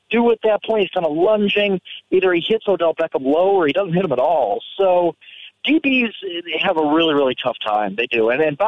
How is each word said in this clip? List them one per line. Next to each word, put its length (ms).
do 220
at 120
that 220
point? 160
He's 80
kinda 180
lunging. 720
Either 220
he 120
hits 220
Odell 260
Beckham 300
low 320
or 120
he 60
doesn't 200
hit 100
him 80
at 80
all. 420
So 380
D 160
Bs 320
have 160
a 160
really, 200
really 280
tough 140
time. 300
They 120
do. 220
And, 120
and, 160